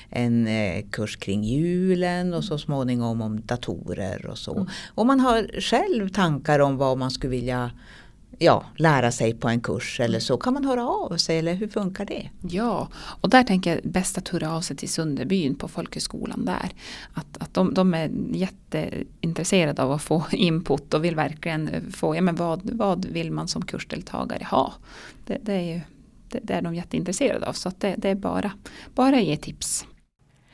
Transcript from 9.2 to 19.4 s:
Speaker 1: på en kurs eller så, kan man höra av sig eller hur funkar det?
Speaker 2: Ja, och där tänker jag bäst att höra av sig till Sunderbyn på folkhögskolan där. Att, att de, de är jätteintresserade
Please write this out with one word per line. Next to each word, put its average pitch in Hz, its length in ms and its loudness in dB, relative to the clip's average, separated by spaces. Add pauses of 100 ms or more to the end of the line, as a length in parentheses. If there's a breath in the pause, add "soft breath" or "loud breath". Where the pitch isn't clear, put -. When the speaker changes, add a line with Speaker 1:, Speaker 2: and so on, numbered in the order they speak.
Speaker 1:
på 117 160 -2
en 117 120 2
kurs - 380 -4
eller 117 200 2
så, 120 180 0
kan 254 160 0
man 285 120 0
höra 254 220 0
av 349 300 -2
sig 165 220 2
eller 165 140 0
hur 208 140 -2
funkar 202 380 -4
det? - 240 -10 (200)
Speaker 2:
Ja, 190 460 0
och - 340 -2
där 254 140 10
tänker 185 320 4
jag - 160 -4
bäst 180 260 0
att 180 100 -8
höra 160 280 -2
av 160 60 -4
sig 147 160 -6
till - 120 -8
Sunderbyn 156 680 0
på - 120 -10
folkhögskolan - 760 -6
där. 185 240 -2 (440 loud breath)
Att, - 260 -10
att - 140 -10
de, 185 200 2
de 185 200 4
är 160 160 0 (760)
jätteintresserade 165 960 0